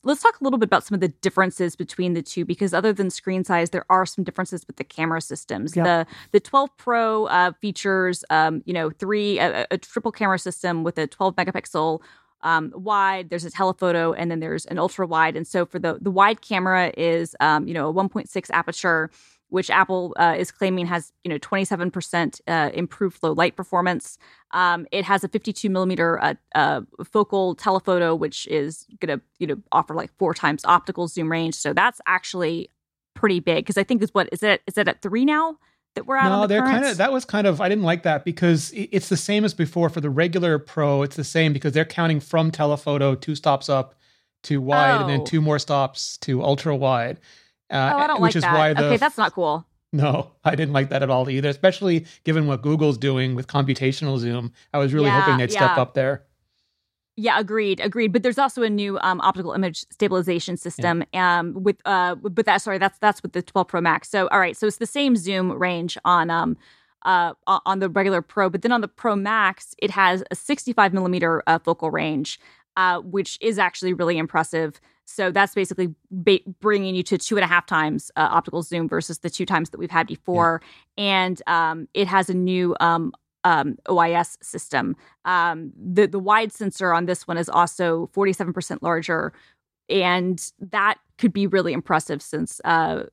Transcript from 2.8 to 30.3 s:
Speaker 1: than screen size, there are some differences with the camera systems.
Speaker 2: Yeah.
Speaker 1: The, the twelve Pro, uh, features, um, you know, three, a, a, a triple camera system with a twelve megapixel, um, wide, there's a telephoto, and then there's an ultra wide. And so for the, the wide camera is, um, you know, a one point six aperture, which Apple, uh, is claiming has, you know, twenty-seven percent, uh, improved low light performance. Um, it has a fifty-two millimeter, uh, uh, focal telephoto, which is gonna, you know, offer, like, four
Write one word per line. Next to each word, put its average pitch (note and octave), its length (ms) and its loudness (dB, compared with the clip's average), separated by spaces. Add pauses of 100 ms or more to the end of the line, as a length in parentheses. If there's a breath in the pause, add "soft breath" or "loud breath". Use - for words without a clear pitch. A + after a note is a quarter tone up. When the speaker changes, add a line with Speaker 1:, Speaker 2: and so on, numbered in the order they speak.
Speaker 1:
than F#3+ 160 -2
screen F#3 360 -4
size, E3+ 260 0
there - 180 -6
are F#3 160 4
some F3+ 200 -4
differences F3+ 420 -8
with - 100 -20
the C#3+ 80 -8
camera D#3+ 380 -4
systems. C3+ 520 -8
Speaker 2:
Yeah. E3+ 100 2
Speaker 1:
The, E3+ 220 2 (260 loud breath)
the G3+ 80 6
twelve C#4 360 0
Pro, A3 500 0
uh, F3+ 260 2 (100)
features, F#3+ 680 -2
um, D#3+ 380 2
you F3+ 80 -4
know, D#3+ 160 -2
three, G3+ 480 -2
a, - 240 0
a, - 100 -6
a F#3 60 -2
triple - 340 -6
camera F#3+ 260 0
system E3+ 460 -4
with E3+ 140 -4
a D#3 80 -2
twelve F#3+ 300 -2
megapixel, E3 640 -2 (400 soft breath)
um, D#3+ 340 0
wide, F#3+ 540 -2
there's E3+ 160 -6
a E3+ 40 -12
telephoto, F3 600 0
and E3+ 180 -4
then E3 100 -4
there's D#3+ 260 -6
an F3+ 120 -8
ultra F#3 280 -2
wide. D#3+ 280 2
And D#3+ 120 -8
so F3+ 180 0
for F3 140 -10
the, D#3+ 200 -4
the G3 120 -4
wide G3 320 4
camera F#3 520 0
is, E3 460 -2
um, D3+ 260 2
you D#3+ 60 -6
know, D#3 160 -2
a - 20 -2
one F#3+ 200 0
point - 180 -8
six - 220 -8
aperture, E3 600 0 (460 soft breath)
which F#3 140 -2
Apple, F3+ 440 0 (100)
uh, E3 180 4
is F3+ 160 -6
claiming F#3 360 -2
has, E3+ 180 -6 (120)
you F3 60 -6
know, D3+ 80 -4 (100)
twenty-seven F#3 480 -2
percent, E3+ 440 -4 (140)
uh, D3+ 160 0 (120)
improved F3+ 420 -4
low D#3+ 160 2
light F3 200 2
performance. F3+ 580 -2 (440 soft breath)
Um, F3 240 0 (120)
it F#3+ 120 -2
has G3 140 2
a F#3 120 -4
fifty-two G#3 400 -4
millimeter, F#3 320 0 (180)
uh, D3 80 0 (280)
uh, C#3+ 180 0 (360)
focal G3 380 0 (100)
telephoto, F3+ 500 2
which D#3+ 320 -6 (140)
is D3+ 260 -8 (140)
gonna, C#3 200 -4 (200)
you C#3+ 80 -4
know, C#3 100 -4 (140)
offer, D#3 300 0
like, - 180 -12
four E3+ 220 0